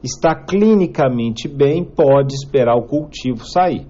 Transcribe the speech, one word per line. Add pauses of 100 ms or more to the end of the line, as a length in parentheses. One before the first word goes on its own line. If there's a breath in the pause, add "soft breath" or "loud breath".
está
clinicamente
bem,
pode
esperar
o
cultivo
sair.